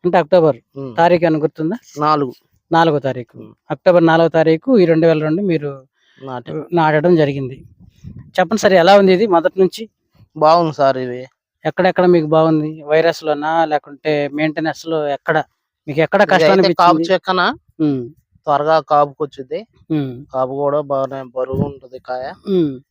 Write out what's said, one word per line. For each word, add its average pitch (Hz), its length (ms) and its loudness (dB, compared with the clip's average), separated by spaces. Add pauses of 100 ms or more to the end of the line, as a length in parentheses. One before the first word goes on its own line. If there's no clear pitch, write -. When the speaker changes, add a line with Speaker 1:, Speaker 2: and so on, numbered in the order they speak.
Speaker 1:
అంటే 180 140 2
అక్టోబర్ 160 380 2 (200)
Speaker 2:
ఉమ్. 135 200 -12
Speaker 1:
తారీఖు 170 300 2
అని 156 100 0
గుర్తుందా? 160 400 -6 (240)
Speaker 2:
నాలుగు. 151 320 0 (400)
Speaker 1:
నాలుగో 165 260 2
తారీఖు. 127 400 -8
Speaker 2:
ఉమ్. 110 160 -20 (160)
Speaker 1:
అక్టోబర్ 170 360 2
నాలుగో 165 220 4
తారీఖు 160 500 2
ఈ 180 60 6
రెండు 165 220 2
వేల 156 160 2
రెండు 156 200 -4
మీరు 143 440 -6 (360)
Speaker 2:
నాటాం. 135 500 -12
Speaker 1:
నాటడం 160 440 2
జరిగింది. 135 500 -4 (640)
చెప్పండి 185 280 -2
సార్, 202 140 4
ఎలా 190 260 6
ఉంది 190 140 4
ఇది 190 140 2
మొదటి 180 340 0
నుంచి? 208 300 -2 (460)
Speaker 2:
బాగుంది 156 380 2
సార్ 135 220 0
ఇది. 127 300 -8 (380)
Speaker 1:
ఎక్కడెక్కడ 180 400 0
మీకు 175 220 4
బాగుంది? 156 560 0
వైరస్ 160 420 0
లోనా 156 400 -2
లేకుంటే 147 640 -4
మెయింటెనెన్స్ 156 580 -6
లో 160 200 -4
ఎక్కడ 147 380 -4 (420)
మీకు 151 140 -4
ఎక్కడ 196 200 0
Speaker 2:
ఇది 202 100 2
Speaker 1:
కష్టం 185 200 4
Speaker 2:
అయితే 190 220 2
కాపు 180 100 0
Speaker 1:
అనిపించింది? 170 320 2
Speaker 2:
చెక్కన 185 400 -2 (260)
Speaker 1:
ఉమ్. 139 340 -4 (300)
Speaker 2:
త్వరగా 151 360 0
కాపుకొచ్చుద్ది. 147 840 -4 (240)
Speaker 1:
ఉమ్. 139 440 -6
Speaker 2:
కాపు 131 160 -4
కూడా 143 300 -2
బాగానే 135 560 -6
బరువు 131 260 -4
ఉంటది 135 360 -10
కాయ. 127 340 -10 (140)
Speaker 1:
ఉమ్. 156 340 -2 (100)